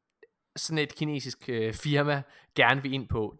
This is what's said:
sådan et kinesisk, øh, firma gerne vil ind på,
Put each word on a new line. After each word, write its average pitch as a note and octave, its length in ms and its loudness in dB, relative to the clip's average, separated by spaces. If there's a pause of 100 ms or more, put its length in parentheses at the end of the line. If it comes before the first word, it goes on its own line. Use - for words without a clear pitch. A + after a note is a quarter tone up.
(560)
sådan - 220 -4
et D3 180 0
kinesisk, C#3+ 540 -6
øh, A2+ 240 0
firma C#3+ 480 0 (340)
gerne C3 260 6
vil C3+ 120 -4
ind C3+ 160 -4
på, A2+ 300 -2